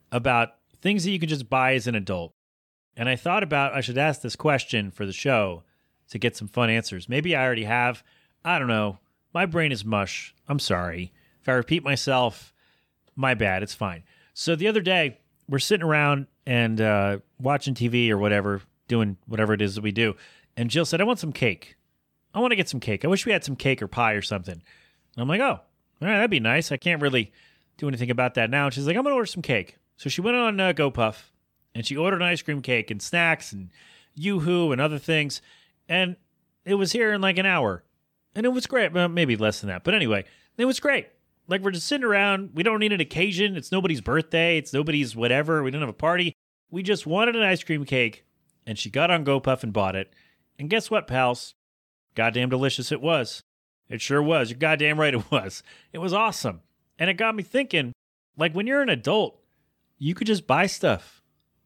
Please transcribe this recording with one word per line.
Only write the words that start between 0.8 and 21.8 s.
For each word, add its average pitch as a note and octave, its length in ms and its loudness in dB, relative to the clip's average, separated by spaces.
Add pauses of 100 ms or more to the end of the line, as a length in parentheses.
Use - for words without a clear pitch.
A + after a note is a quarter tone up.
things G3 220 0
that G3 80 0
you F#3 80 0
can D#3+ 100 -2
just C#3 180 -4
buy C3 280 2
as A2+ 100 -2
an A#2+ 80 -2
adult. F#2 400 -4 (640)
And A#2 100 -4
I B2+ 80 0
thought F3+ 280 0
about C#3 320 0
I C3+ 60 -2
should B2 180 -4
ask D3 220 0
this A#2 140 -8
question B2 540 0
for G2+ 160 -8
the F#2+ 80 -6
show G2+ 500 0 (460)
to - 80 -10
get A2+ 180 -2
some G#2+ 120 -12
fun A#2 240 0
answers. G#2+ 360 -2
Maybe D#3 280 0
I C3 100 2
already A2+ 200 -2
have. A#2+ 380 0 (400)
I E3+ 140 0
don't C3+ 100 -2
know. G#2+ 300 0 (340)
My F3 140 0
brain D#3+ 260 0
is G#2 140 -6
mush. G#2 480 -2 (140)
I'm C#3+ 100 0
sorry. F2+ 560 -4 (280)
If - 80 -4
I C3 40 4
repeat C3+ 300 0
myself, C3 720 0 (640)
my C3 180 2
bad. G2+ 300 0
It's G2+ 100 -8
fine. F2+ 300 -6 (320)
So E3 200 -2
the E3+ 120 0
other A3 140 2
day, E3+ 360 0 (320)
we're C#3 80 0
sitting E3+ 260 0
around D3 440 2 (180)
and, A#2 340 2
uh, G2+ 380 2 (220)
watching C#3 340 -2
T A#2+ 140 0
V A#2 240 4
or G2+ 80 4
whatever, G2+ 420 2 (260)
doing G#2+ 380 0
whatever A2 280 0
it G2+ 80 0
is G2 120 0
that G#2 80 -8
we G#2 100 -2
do. G#2+ 240 0 (400)
And A#2+ 140 -2
Jill D#3 160 0
said, E3 160 0
"I G#3 40 2
want A#3 120 0
some D3+ 160 -8
cake. - 440 -4 (580)